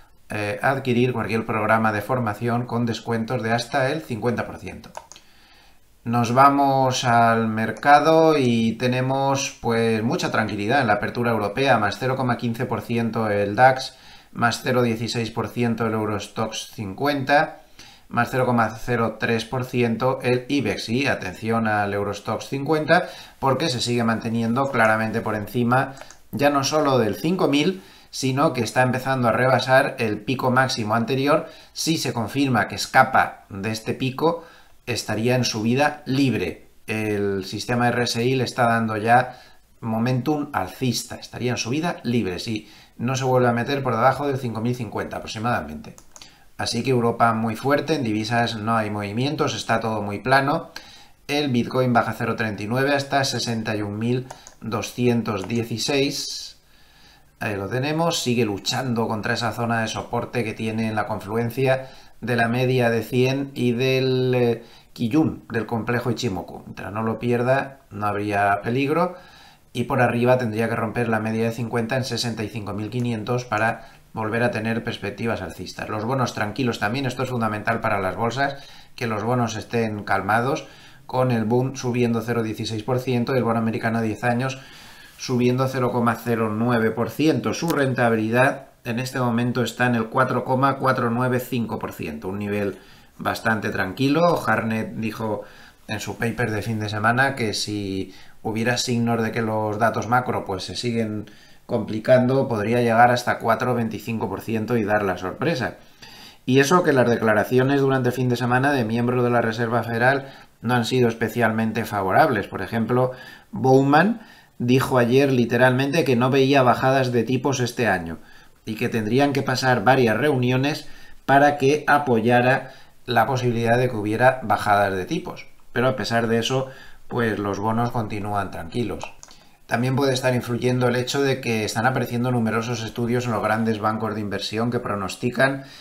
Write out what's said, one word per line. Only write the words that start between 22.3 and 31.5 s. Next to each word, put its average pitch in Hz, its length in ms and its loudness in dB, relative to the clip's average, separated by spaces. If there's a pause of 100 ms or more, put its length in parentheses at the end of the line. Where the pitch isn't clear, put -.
cincuenta, 156 580 2 (320)
porque 135 300 0
se 123 100 -4
sigue 120 240 0
manteniendo 113 680 0
claramente 110 500 2
por 110 140 -2
encima, 120 580 0 (400)
ya 143 160 2
no 139 160 2
solo 143 320 2
del 107 180 2
cinco 175 320 0
mil, 151 340 2 (280)
sino 135 440 0
que 123 80 -2
está 127 220 2
empezando 127 440 0
a 113 60 4
rebasar 127 680 4
el 107 220 -2
pico 127 280 0
máximo 120 460 2
anterior. 135 520 2 (260)